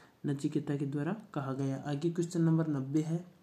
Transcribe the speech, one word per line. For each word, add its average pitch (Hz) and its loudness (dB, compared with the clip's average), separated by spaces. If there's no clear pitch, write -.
नचिकेता 147 0
के 143 0
द्वारा 147 -2
कहा 135 -4
गया। 135 -2
आगे 147 0
क्वेश्चन 170 0
नंबर 160 6
नब्बे 143 0
है 165 -2